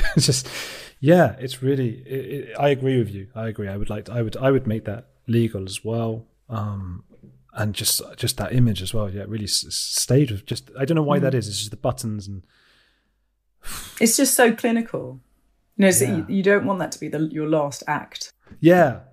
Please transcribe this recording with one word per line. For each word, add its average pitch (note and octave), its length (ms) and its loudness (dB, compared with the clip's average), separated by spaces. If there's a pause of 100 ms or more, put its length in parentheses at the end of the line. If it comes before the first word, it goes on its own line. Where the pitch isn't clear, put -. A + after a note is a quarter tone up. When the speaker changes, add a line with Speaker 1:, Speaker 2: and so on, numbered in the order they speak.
Speaker 1:
<laughs> - 80 2
It's C#3+ 100 4
just, - 220 0 (540)
yeah, D#3 360 6
it's B2+ 240 -10
really, C3 440 0
it, C3+ 440 -8
it, A2 80 -14
I C#3+ 120 4
agree C3 280 2
with A2 140 2
you. G2 240 -10
I A2+ 140 -6
agree. G#2 180 -6
I F#2+ 80 -6
would G#2 140 -2
like G#2 160 -6
to, G#2 80 -14
I A#2+ 80 -2
would, A2 160 -4
I C3 140 2
would C3 160 2
make A2 180 -2
that G#2+ 220 -10 (200)
legal A2+ 380 0
as F#2+ 180 -12
well. A2+ 420 -4 (240)
Um, G2+ 540 -8 (500)
and G#2+ 220 -4
just, - 260 -2 (160)
just - 200 -4
that G#2 160 -6
image A#2 280 4
as F2+ 120 -8
well. G#2+ 160 0
Yeah, G2 140 -8
it G2 60 -14
really G#2+ 160 -6
s-, - 220 -2
s-, - 80 -10
stayed - 560 2
with G2 140 -8
just, - 340 -10
I C3+ 60 -2
don't E3 100 2
know D#3 80 2
why C#3+ 160 4
that C3 140 2
Speaker 2:
Mm. C3 40 2
Speaker 1:
is. G#2 120 -2
It's G2 100 -6
just G#2 120 -8
the - 60 -14
buttons G#2+ 500 -4
and G2 160 -12 (1600)
Speaker 2:
It's A3+ 180 4
just C4+ 160 2
so A#3 200 6
clinical. A3+ 680 -4 (580)
You G3 80 6
know, F#3+ 60 8
so F3+ 140 4
Speaker 1:
Yeah. G3 120 0
Speaker 2:
you, D#3 80 -2 (120)
you F#3+ 60 0
don't G3+ 220 4
want F#3+ 140 0
that D#3 140 -4
to - 60 -14
be D3+ 100 -8
the, D#3+ 100 -4 (120)
your D#3 180 -4
last D3 380 0
act. - 440 -8 (280)
Speaker 1:
Yeah, D#3 400 6 (140)